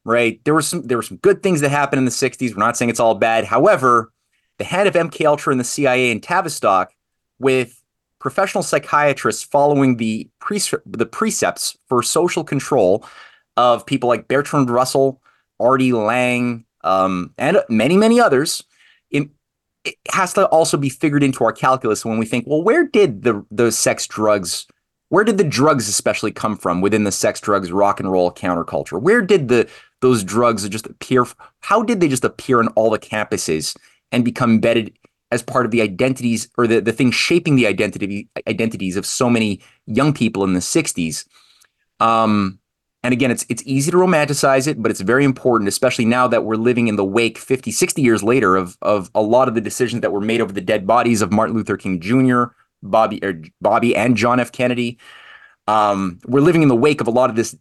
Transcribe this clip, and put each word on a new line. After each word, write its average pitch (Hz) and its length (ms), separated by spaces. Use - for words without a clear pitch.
right? 117 400
There 151 100
were 160 80
some, 160 200
there 117 160
were 110 40
some 92 160
good 196 260
things 180 180
that 143 80
happened 143 280
in 131 60
the 123 60
sixties. 123 460
We're 104 80
not 117 120
saying 120 140
it's 113 100
all 113 140
bad. 113 300
However, 123 680
the 104 60
hand 190 240
of 170 60
M 170 160
K 156 160
Ultra 147 240
and 131 80
the 123 60
C 143 240
I 127 80
A 127 160
in 110 80
Tavistock 135 640
with 127 420
professional 190 420
psychiatrists 147 800
following 139 540
the 110 340
prece-, - 460
the 107 200
precepts - 680
for 120 160
social 165 400
control 113 600
of 120 280
people 127 240
like 117 200
Bertrand 139 420
Russell, 131 500
Artie 127 320
Lang, 120 720
um, 92 520
and 175 320
many, 117 280
many 226 220
others, 165 460
in, 147 200
it - 120
has 185 240
to 196 120
also 160 320
be 139 100
figured 143 340
into 131 220
our 113 80
calculus 127 520
when 113 140
we 113 80
think, 120 200
well, 151 160
where 269 240
did 151 380
the, 104 260
the 113 200
sex - 360
drugs, 104 600
where 190 140
did 214 140
the 196 60
drugs 131 440
especially 104 440
come 107 240
from 90 240
within 104 240
the 98 80
sex, - 280
drugs, 95 320
rock 101 280
and 95 100
roll 90 220
counterculture? 85 680
Where 220 200
did 175 280
the, 117 200
those 123 240
drugs 110 440
just 107 180
appear? 127 400
How 220 220
did 214 180
they 170 80
just 131 160
appear - 360
on 113 80
all 110 220
the 107 80
campuses 92 760
and 123 120
become 120 280
embedded 113 440
as 120 100
part 127 220
of 110 80
the 117 80
identities 117 680
or 120 80
the, 110 140
the 110 120
things 123 220
shaping 170 420
the 117 100
identity, 101 600
identities 104 500
of 101 100
so - 220
many 110 320
young 135 260
people 98 320
in 95 80
the 87 80
sixties? 87 640
Um, 107 600
and 123 60
again, 127 180
it's, 113 180
it's 117 160
easy 139 280
to 175 40
romanticize 147 720
it, 143 160
but 110 80
it's 101 100
very 120 240
important, 120 440
especially 123 360
now 123 220
that 117 180
we're 110 120
living 117 320
in 104 80
the 101 80
wake 110 340
fifty, 127 320
sixty 170 320
years 110 220
later 107 320
of, 90 260
of 98 320
a 110 80
lot 120 240
of 117 80
the 113 60
decisions 110 420
that 101 80
were 98 100
made 117 200
over 98 120
the 98 80
dead 98 280
bodies 117 340
of 92 80
Martin 107 240
Luther 104 220
King 92 240
Junior, 123 520
Bobby, 104 400
er, 92 180
Bobby 110 340
and 117 220
John 120 240
F. 117 100
Kennedy. 120 480
Um, 101 580
we're 127 140
living 165 220
in 147 60
the 123 60
wake 139 260
of 113 60
a 117 60
lot 123 180
of 110 60
this, 113 240